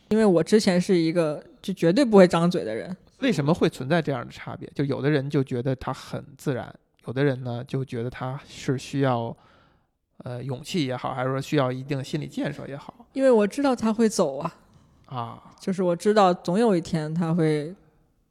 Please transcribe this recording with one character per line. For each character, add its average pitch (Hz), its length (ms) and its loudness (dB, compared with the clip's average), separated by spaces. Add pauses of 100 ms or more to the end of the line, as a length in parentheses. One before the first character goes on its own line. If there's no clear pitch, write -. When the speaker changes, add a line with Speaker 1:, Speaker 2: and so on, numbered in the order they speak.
Speaker 1:
因 214 100 2
为 226 60 4
我 170 180 6
之 214 160 4
前 180 220 4
是 185 160 2
一 160 160 2
个 160 300 -2 (180)
就 - 120 -8
绝 170 200 2
对 269 120 4
不 220 120 4
会 185 100 10
张 175 240 2
嘴 175 140 -2
的 110 100 -6
人， 113 200 -8 (280)
Speaker 2:
为 262 100 2
什 156 120 0
么 151 100 2
会 185 160 2
存 - 180 -10
在 165 140 2
这 151 100 -2
样 127 120 -6
的 131 60 -16
差 - 260 -14
别？ - 180 -16
就 147 100 -2
有 131 160 -4
的 131 80 0
人 143 220 0
就 143 120 0
觉 127 200 -4
得 131 140 -2
它 - 180 -8
很 - 280 -12 (140)
自 - 160 -6
然， 113 220 -8 (320)
有 120 60 -10
的 131 100 -2
人 135 200 0
呢， 120 220 -8
就 131 200 -4
觉 123 180 -8
得 123 80 -6
它 131 360 -10
是 - 300 -4
需 - 240 -6
要， 120 340 0 (840)
呃， 123 240 -12
勇 127 200 -8
气 156 220 -2
也 123 120 -4
好， 127 180 -6
还 127 100 -4
是 131 60 0
说 135 100 -2
需 143 160 -2
要 131 140 4
一 131 120 -6
定 139 200 -6
心 151 180 -6
理 143 60 -8
建 143 260 -6
设 - 140 -12
也 135 100 -12
好。 - 360 -20
Speaker 1:
因 269 100 -2
为 269 80 6
我 214 160 6
知 240 160 -4
道 269 120 2
他 220 180 -2
会 226 160 2
走 156 300 0
啊。 165 160 -8 (520)
Speaker 2:
啊。 117 540 -12
Speaker 1:
就 196 120 -4
是 185 100 -2
我 175 120 2
知 208 180 0
道 196 220 6
总 175 240 -2
有 226 180 4
一 165 40 2
天 160 340 -4
他 165 180 0
会 156 420 0 (560)